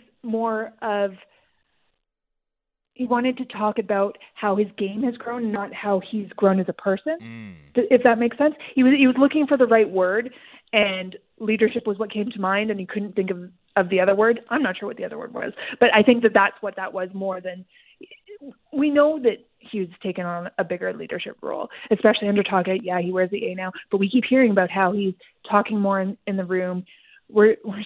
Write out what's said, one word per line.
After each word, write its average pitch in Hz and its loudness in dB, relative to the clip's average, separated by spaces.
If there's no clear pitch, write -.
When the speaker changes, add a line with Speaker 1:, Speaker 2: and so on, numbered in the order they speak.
Speaker 1:
more 226 -4
of 202 -2
he 254 -8
wanted 247 0
to 254 -8
talk 208 -4
about 202 -2
how 202 -2
his 208 2
game 202 -4
has 240 -2
grown, 233 -6
not 202 -8
how 202 -2
he's 208 -6
grown 190 2
as 180 -2
a - -4
person, 247 -4
Speaker 2:
Mm. 220 -16
Speaker 1:
th-, 240 0
if 247 6
that 233 6
makes 240 -2
sense. 302 2
He 262 4
was, 262 6
he 269 6
was 254 2
looking 285 4
for 277 2
the 247 6
right 220 4
word, 190 0
and 190 0
leadership 220 0
was 202 -4
what 208 -6
came 208 -6
to 196 -10
mind, 196 -2
and 202 -6
he 185 -8
couldn't 202 -8
think 185 -2
of, 180 -10
of 180 2
the 190 2
other 196 4
word. 226 2
I'm 269 -2
not 185 -4
sure 202 -10
what - -12
the 185 -10
other - -10
word - -14
was, - -8
but 240 4
I 214 6
think 240 6
that 214 4
that's 202 2
what 196 -8
that 190 -10
was 185 -6
more 190 -6
than, 185 -14
we 294 0
know 294 4
that 240 2
Hughes 202 -6
has - -20
taken 180 -6
on 175 -8
a 196 -2
bigger 180 -6
leadership - -12
role, - -8
especially 214 2
under 202 2
Tocchet. 190 -2
Yeah, 180 -2
he 175 -4
wears 185 0
the 202 -6
A 185 -6
now, 185 -10
but 202 0
we 196 0
keep 247 2
hearing 254 6
about 190 2
how 190 2
he's 196 -2
talking 208 2
more 196 0
in, 196 -6
in 196 -4
the 190 -4
room. 180 -4
We're, 214 6
we're 208 -8